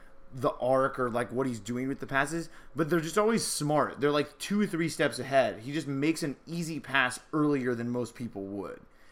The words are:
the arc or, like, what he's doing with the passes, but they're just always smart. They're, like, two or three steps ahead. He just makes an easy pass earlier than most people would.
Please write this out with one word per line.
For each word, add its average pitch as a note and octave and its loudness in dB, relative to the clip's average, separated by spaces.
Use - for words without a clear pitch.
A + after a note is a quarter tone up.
the C3 0
arc C3 2
or, B2 0
like, A#2+ -2
what C3 0
he's A#2+ -4
doing A#2+ -4
with C3+ -4
the C3+ -6
passes, D3 -2
but D3+ 0
they're E3+ 4
just D#3+ -2
always G#3+ 4
smart. C#3+ 0
They're, D3 4
like, D3 0
two G#3 0
or G#3 4
three E3 0
steps C3 0
ahead. A#2 2
He B2+ -8
just C#3+ -4
makes C#3+ 2
an C#3+ -2
easy D#3+ -6
pass B2+ 2
earlier C#3+ 2
than A#2 -2
most A#2+ -2
people G#2+ -8
would. G2 -8